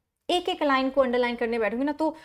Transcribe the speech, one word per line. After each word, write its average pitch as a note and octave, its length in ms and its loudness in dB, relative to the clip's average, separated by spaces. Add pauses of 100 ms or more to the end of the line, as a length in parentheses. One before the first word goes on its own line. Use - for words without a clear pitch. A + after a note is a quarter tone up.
(300)
एक F4+ 180 0
एक F4+ 140 -4
लाइन C4+ 280 2
को C4+ 100 2
अंडरलाइन A#3+ 360 0
करने A#3 220 -2
बैठूंगी A3+ 260 -2
ना, D4 80 0
तो D#4 320 -2